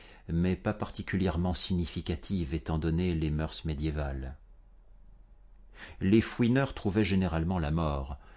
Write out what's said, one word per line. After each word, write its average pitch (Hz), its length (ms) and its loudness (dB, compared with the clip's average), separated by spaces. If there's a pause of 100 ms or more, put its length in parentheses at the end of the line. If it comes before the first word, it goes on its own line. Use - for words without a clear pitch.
(280)
mais 87 280 2
pas 104 180 -2
particulièrement 92 800 -2
significatives 87 1000 -2
étant 80 240 -2
donné 82 360 0
les 80 160 0
mœurs 76 360 -4
médiévales. 71 720 -4 (1600)
Les 107 200 8
fouineurs 127 520 2
trouvaient 107 300 2
généralement 92 560 2
la 76 120 0
mort, 71 460 -2 (200)